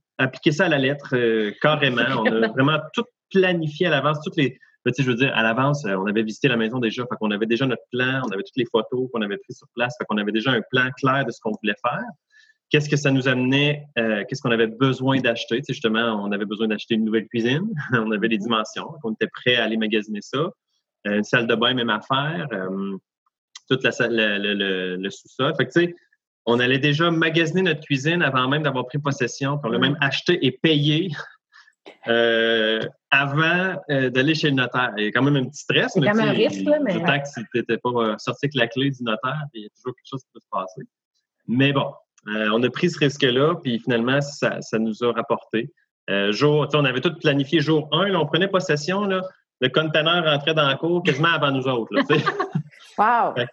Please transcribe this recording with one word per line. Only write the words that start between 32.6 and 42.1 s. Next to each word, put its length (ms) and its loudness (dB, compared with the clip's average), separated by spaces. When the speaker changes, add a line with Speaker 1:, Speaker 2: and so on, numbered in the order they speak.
Speaker 1:
avant, 640 2
euh, 200 2
d'aller 260 2
chez 140 0
le 60 2
notaire. 420 0
Il 80 0
y 20 0
a 40 -4
quand 120 2
même 120 4
un 100 2
petit 160 -12
stress, 320 0
Speaker 2:
C'est 60 2
Speaker 1:
mais 80 4
Speaker 2:
quand 80 2
même 200 2
Speaker 1:
tu 60 2
sais, 40 4
Speaker 2:
un 40 2
risque, 160 -4
là, 160 2
mais 120 0
Speaker 1:
tant 260 0
que 140 -8
tu 200 -10
t'étais 240 0
pas, 120 -4
euh, 280 0
sorti 280 -6
avec 100 -2
la 120 2
clé 240 0
du 120 -8
notaire, 480 -4
puis 100 -14
il 20 -12
y 20 -16
a 100 -18
toujours 200 -10
quelque 140 -20
chose 140 -10
qui 100 -20
peut 80 -20
se 100 -20
passer. 300 -6
Mais 260 2
bon, 180 0